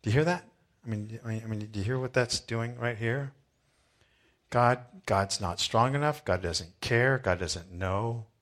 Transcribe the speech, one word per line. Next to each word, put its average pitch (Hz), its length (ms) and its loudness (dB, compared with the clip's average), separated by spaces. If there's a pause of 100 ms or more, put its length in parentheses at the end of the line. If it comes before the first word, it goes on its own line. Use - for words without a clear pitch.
Do 107 80 0
you - 20 4
hear 151 120 4
that? 175 180 0 (420)
I 117 40 -10
mean, 110 360 -6
I - 20 -6
mean, 110 160 -4
I 113 40 -10
mean, 110 120 -4 (120)
do 107 80 -4
you 95 60 -2
hear 127 120 0
what 131 160 -4
that's 123 260 2
doing 117 380 -4
right 120 180 -2
here? 123 360 -2 (1200)
God, 123 280 4 (280)
God's 98 340 2
not 87 180 -4
strong 127 360 2
enough. 147 300 0
God 92 180 2
doesn't 85 360 -6
care. 123 380 4
God 92 220 0
doesn't 90 320 -6
know. 101 560 -4 (140)